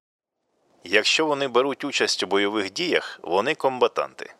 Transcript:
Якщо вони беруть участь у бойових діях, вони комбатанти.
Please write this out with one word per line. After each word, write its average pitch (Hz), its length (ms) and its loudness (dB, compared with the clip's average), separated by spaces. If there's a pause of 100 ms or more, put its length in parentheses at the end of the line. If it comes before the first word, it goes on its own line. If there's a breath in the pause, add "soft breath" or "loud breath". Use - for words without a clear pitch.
(840)
Якщо 104 420 2
вони 143 220 0
беруть 131 360 0
участь 123 380 -2
у 101 40 -2
бойових 101 460 0
діях, 147 500 -2
вони 104 320 0
комбатанти. 120 840 -2